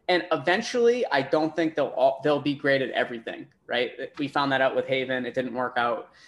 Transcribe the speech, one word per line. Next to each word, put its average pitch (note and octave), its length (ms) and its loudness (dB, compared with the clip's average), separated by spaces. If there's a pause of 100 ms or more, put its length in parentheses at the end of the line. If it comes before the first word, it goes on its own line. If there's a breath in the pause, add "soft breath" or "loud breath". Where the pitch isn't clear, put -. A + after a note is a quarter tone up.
And F3 220 2
eventually, A3+ 800 2
I C#3+ 100 4
don't D#3 340 0
think D#3+ 200 -2
they'll C#3 120 0
all, - 360 2
they'll D3 180 2
be C#3+ 120 0
great C3+ 280 2
at B2 100 -2
everything, A#2 560 -6 (200)
right? A#2+ 240 -2 (280)
We D3 80 -2
found C#3 240 0
that C3+ 80 2
out C3 160 2
with B2+ 100 2
Haven. B2+ 400 -2
It A#2+ 80 -8
didn't B2+ 200 -4
work B2 240 -4
out. A#2+ 320 -2 (180 loud breath)